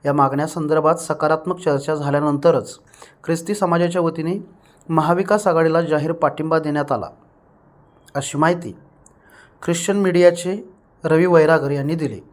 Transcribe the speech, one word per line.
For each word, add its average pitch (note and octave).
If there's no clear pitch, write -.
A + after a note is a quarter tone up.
या C#3+
मागण्यासंदर्भात D3+
सकारात्मक D#3
चर्चा D3
झाल्यानंतरच C#3+
ख्रिस्ती E3+
समाजाच्या F3
वतीने E3
महाविकास F3+
आघाडीला E3
जाहीर D#3
पाठिंबा D#3+
देण्यात D3
आला, G#2+
अशी C#3
माहिती E3
ख्रिश्चन F3
मीडियाचे F3+
रवी D#3+
वैरागर D#3
यांनी C#3+
दिली. B2+